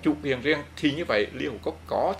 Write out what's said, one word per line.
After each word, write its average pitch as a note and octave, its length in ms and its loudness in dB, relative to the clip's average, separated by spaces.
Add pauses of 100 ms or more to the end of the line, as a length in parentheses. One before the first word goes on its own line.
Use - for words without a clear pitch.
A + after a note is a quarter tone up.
chủ D#3 200 6
quyền C3 180 0
riêng, D3 180 2 (160)
thì D3+ 160 2
như D#3+ 140 -4
vậy G#2+ 280 2
Liên C3+ 180 -4
Hợp G#2+ 120 -8
Quốc - 120 -4 (120)
có C3 320 2